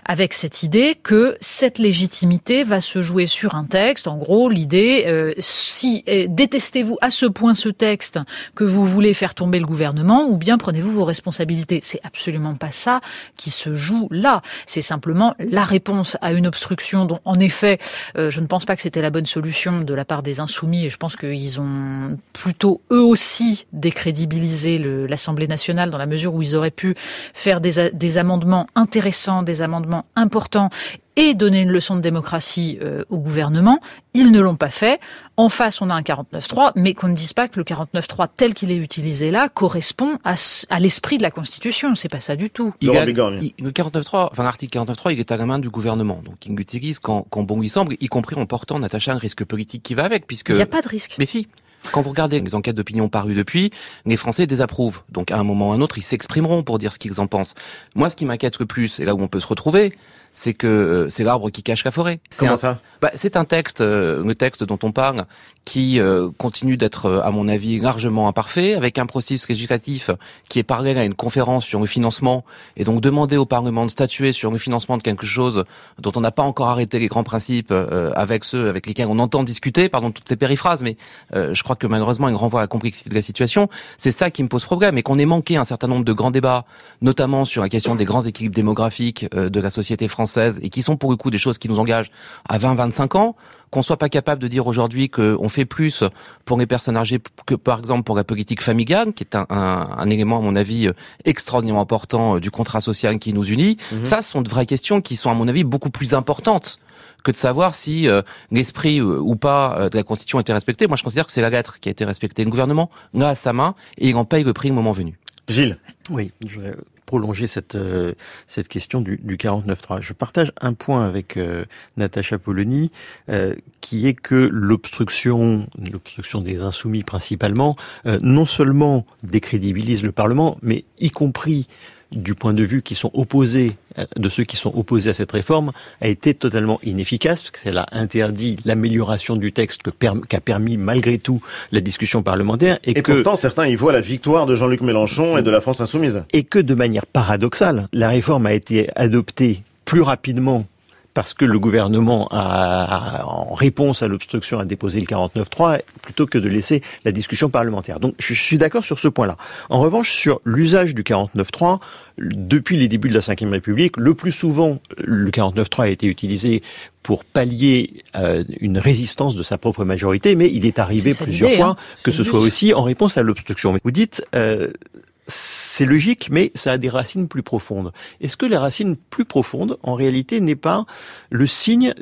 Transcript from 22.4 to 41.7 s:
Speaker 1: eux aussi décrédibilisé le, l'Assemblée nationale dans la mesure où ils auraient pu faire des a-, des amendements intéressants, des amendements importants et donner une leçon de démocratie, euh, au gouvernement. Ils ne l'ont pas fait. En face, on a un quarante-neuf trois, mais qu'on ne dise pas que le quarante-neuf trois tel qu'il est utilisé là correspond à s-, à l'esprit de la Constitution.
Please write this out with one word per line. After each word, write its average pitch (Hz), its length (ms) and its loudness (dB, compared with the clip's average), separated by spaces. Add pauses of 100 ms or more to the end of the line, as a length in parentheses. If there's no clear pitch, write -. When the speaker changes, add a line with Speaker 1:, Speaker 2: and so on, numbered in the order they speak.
Speaker 1:
eux 240 140 6
aussi 233 320 4 (380)
décrédibilisé 160 1040 -2
le, 135 300 -2
l'Assemblée 151 380 -2
nationale 170 440 0
dans 151 80 -6
la 139 80 -4
mesure 156 280 -2
où 160 80 -2
ils 147 140 -2
auraient 156 160 0
pu 185 240 -2 (380)
faire 185 260 0
des 170 200 0
a-, 170 100 4
des 165 280 -2
amendements 175 480 2 (100)
intéressants, 196 680 2
des 165 180 -2
amendements 165 440 -2 (100)
importants 208 540 2 (480)
et 302 160 6
donner 190 260 4
une 185 100 4
leçon 180 280 2
de 175 40 0
démocratie, 165 800 -2
euh, 147 280 -6
au 190 80 -4
gouvernement. 156 640 4 (320)
Ils 247 180 8
ne 214 80 10
l'ont 185 160 4
pas 147 140 0
fait. 240 320 0 (340)
En 226 140 6
face, 220 320 0
on 185 80 0
a 175 40 0
un 160 80 0
quarante-neuf 147 460 -6
trois, 269 300 4
mais 185 160 4
qu'on 180 160 -2
ne 175 40 2
dise 160 200 -4
pas 240 160 0
que - 80 -8
le 165 80 -2
quarante-neuf 160 420 -6
trois 180 220 -2
tel 240 240 2
qu'il 185 180 -4
est 175 60 0
utilisé 156 540 -4
là 262 180 2
correspond 220 760 0
à 180 120 0
s-, - 340 2
à 175 100 0
l'esprit 190 380 2
de 214 60 0
la 180 80 0
Constitution. 233 640 -4